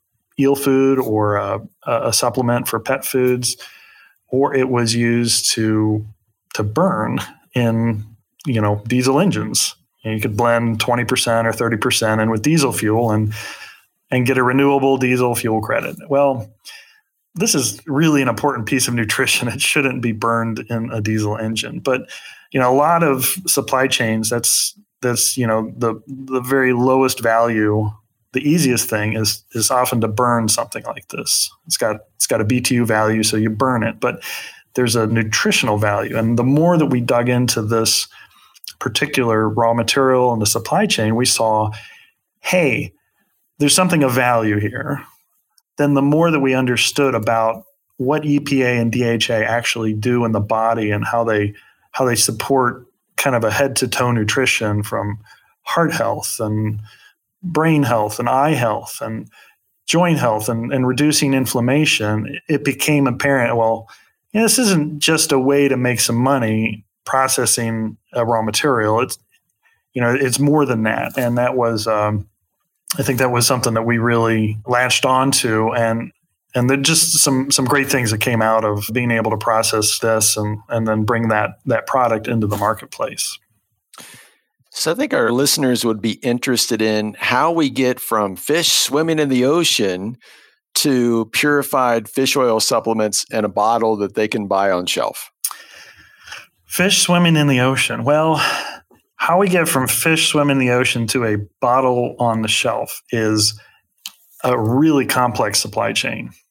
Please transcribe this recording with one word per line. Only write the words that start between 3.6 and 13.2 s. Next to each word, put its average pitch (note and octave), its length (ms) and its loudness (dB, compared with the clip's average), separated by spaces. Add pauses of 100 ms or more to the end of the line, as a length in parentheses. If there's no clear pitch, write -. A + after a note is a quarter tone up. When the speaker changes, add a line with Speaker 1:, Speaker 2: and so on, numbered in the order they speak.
Speaker 1:
or C#3 260 0
it C3 160 2
was A#2 240 0
used A#2 580 0
to, G#2+ 540 0 (480)
to G#2+ 100 -4
burn A#2+ 560 0 (340)
in, A2+ 520 0 (400)
you A2+ 160 -2
know, G#2 260 0
diesel B2+ 320 2
engines. A2 560 -2 (280)
And A2 100 -4
you G#2+ 80 -4
could G#2 160 -4
blend A#2 420 0
twenty A#2+ 240 -2
percent A#2 440 0
or A2 40 0
thirty A2+ 240 -2
percent A2 460 0
in A2 80 2
with A2 120 0
diesel C#3+ 300 2
fuel A2 400 0
and, G#2+ 220 0 (800)